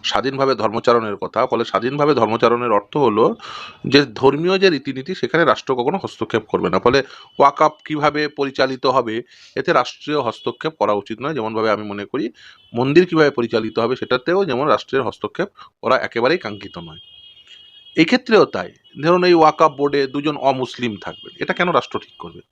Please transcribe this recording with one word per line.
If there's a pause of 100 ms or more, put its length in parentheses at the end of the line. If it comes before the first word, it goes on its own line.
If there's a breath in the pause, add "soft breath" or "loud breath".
স্বাধীনভাবে
ধর্মচারণের
কথা,
ফলে
স্বাধীনভাবে
ধর্মচারণের
অর্থ
হলো (520 loud breath)
যে
ধর্মীয়
যে
রীতিনীতি
সেখানে
রাষ্ট্র
কখনো
হস্তক্ষেপ
করবে
না।
ফলে (360 loud breath)
ওয়াকআপ
কিভাবে
পরিচালিত
হবে (320 soft breath)
এতে
রাষ্ট্রীয়
হস্তক্ষেপ
করা
উচিত
নয়।
যেমনভাবে
আমি
মনে
করি (420 loud breath)
মন্দির
কিভাবে
পরিচালিত
হবে
সেটাতেও
যেমন
রাষ্ট্রের
হস্তক্ষেপ (320 loud breath)
করা
একেবারেই
কাঙ্ক্ষিত
নয়। (960 loud breath)
এক্ষেত্রেও
তাই, (320)
ধরুন
এই
ওয়াকআপ
বোর্ডে
দুজন
অমুসলিম
থাকবেন,
এটা
কেন
রাষ্ট্র
ঠিক
করবে? (100)